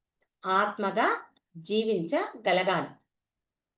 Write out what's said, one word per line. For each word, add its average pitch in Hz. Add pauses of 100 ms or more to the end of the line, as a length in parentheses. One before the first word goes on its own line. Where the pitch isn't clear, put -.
(460)
ఆత్మగా 208 (340)
జీవించగలగాలి. 190 (880)